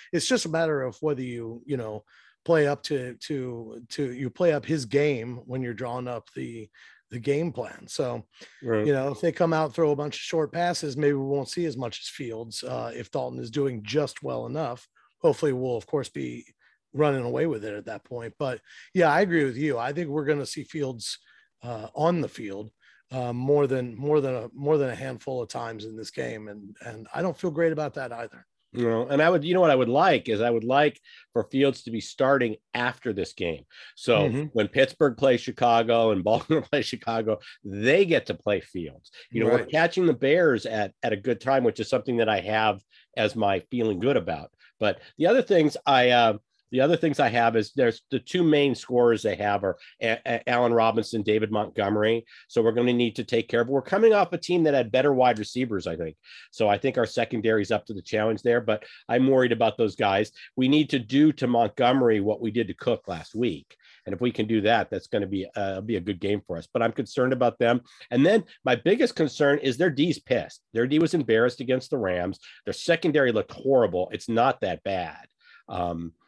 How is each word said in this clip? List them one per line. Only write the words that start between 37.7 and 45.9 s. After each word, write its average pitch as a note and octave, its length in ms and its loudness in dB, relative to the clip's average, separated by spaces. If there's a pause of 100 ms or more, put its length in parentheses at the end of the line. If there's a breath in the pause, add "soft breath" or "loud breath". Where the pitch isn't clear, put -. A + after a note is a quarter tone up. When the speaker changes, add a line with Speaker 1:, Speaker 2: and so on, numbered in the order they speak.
Speaker 2:
get D#3+ 220 0
to G2+ 80 -6
play G2 280 -2
Fields. - 500 -12 (180 loud breath)
You A2+ 140 -2
know, A2 80 4
we're B2 60 6
Speaker 1:
Right. - 120 -6
Speaker 2:
catching E3+ 380 2
the D3+ 60 6
Bears C#3 520 2
at, G#2+ 260 -4 (120)
at A2 100 -2
a G2+ 40 0
good A2+ 220 -4
time, C3 240 2
which A#2 160 0
is G#2+ 80 -4
something A#2+ 300 -2
that A2 120 2
I G2+ 100 2
have G#2 400 0 (360 soft breath)
as A2 200 0
my G2+ 240 2 (100)
feeling A2 300 0
good B2+ 180 2
about. E2 320 -6 (300 soft breath)
But G#2 220 0 (180 loud breath)
the D#3+ 80 4
other A#3 160 4
things D#3+ 420 2
I, B2+ 240 6